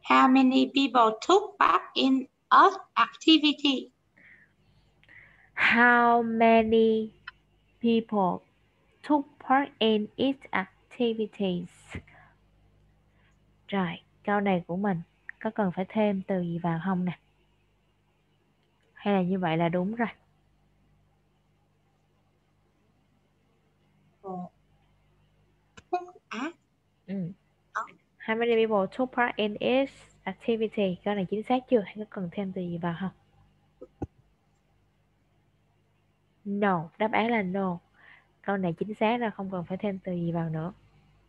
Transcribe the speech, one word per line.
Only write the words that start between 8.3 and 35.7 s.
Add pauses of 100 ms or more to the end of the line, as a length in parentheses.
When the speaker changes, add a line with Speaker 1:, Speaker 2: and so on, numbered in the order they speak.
Speaker 2:
took (220)
part (100)
in (100)
its (100)
activities? (1700)
Rồi, (240)
câu
này
của
mình (400)
có
cần
phải
thêm
từ
gì
vào
không
nè? (1800)
Hay
là
như
vậy
là
đúng
rồi? (4000)
Speaker 1:
Ồ. (1800)
À. (560)
Speaker 2:
Ừ. (400)
Speaker 1:
Ờ. (360)
Speaker 2:
How
many
people
took
part
in
its (300)
activity?
Câu
này
chính
xác
chưa?
Hay
có
cần
thêm
từ
gì
vào
không? (3250)